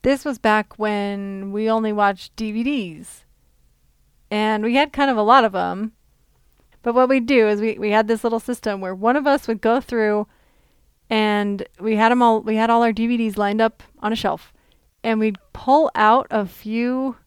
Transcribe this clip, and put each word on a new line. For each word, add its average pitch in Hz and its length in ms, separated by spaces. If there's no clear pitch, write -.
This 269 240
was 269 120
back 214 400
when 202 760
we 214 160
only 220 240
watched 202 420
D 220 160
V 220 120
Ds. 220 600
And 214 340
we 233 120
had 285 160
kind 277 180
of 254 60
a 214 80
lot 233 220
of 196 100
'em. 185 380
But 233 120
what 254 140
we'd 262 180
do 233 220
is 208 140
we, 220 180
we 208 120
had 214 180
this 226 160
little 226 160
system 214 400
where 185 120
one 214 220
of 285 100
us 285 220
would 226 140
go 233 180
through 214 480
and 208 560
we 214 160
had 226 160
'em 247 100
all, 226 200
we 214 160
had 226 120
all 233 140
our 226 80
D 226 160
V 240 100
Ds 220 200
lined 208 240
up 226 200
on 214 120
a 226 60
shelf. - 360
And 220 140
we'd 214 180
pull 285 420
out 220 340
a 208 160
few 240 800